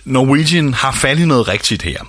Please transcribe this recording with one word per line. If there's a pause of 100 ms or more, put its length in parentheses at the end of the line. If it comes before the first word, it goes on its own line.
Norwegian
har
fat
i
noget
rigtigt
her. (100)